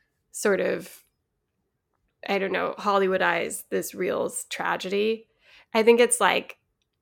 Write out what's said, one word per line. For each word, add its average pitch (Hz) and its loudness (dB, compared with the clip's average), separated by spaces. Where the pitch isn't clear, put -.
sort 196 0
of, 165 -6
I 202 -2
don't 190 -4
know, 175 -4
Hollywoodize 190 0
this 185 -4
real 180 -4
s-, - -8
tragedy. 202 -4
I 220 2
think 233 8
it's, 240 4
like, - 0